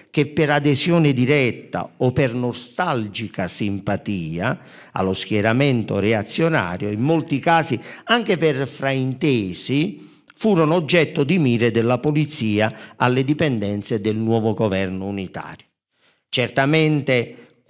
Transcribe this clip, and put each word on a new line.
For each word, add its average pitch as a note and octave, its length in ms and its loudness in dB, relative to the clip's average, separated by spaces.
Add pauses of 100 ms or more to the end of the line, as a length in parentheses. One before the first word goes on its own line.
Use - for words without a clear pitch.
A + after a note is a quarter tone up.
che C#3+ 180 0
per D3+ 240 0
adesione D3 600 4
diretta B2 840 0
o B2+ 160 2
per C3 200 0
nostalgica A#2 1160 -4
simpatia G2 1080 -4 (360)
allo F#2+ 180 -2
schieramento A2 880 0
reazionario, G#2 920 0
in G#2 120 -4
molti D3 380 0
casi D#3+ 380 2 (280)
anche G#3+ 320 2
per C#3 280 0
fraintesi, C3 1400 -2 (340)
furono E3 320 4
oggetto D#3+ 500 2
di D#3 140 0
mire B2 320 2
della A2+ 300 2
polizia A2+ 960 0
alle B2+ 280 2
dipendenze A#2 800 -2
del G#2+ 140 0
nuovo A2+ 400 0
governo F#2+ 500 -2
unitario. F2+ 600 -10 (600)
Certamente C#3 1120 2 (280)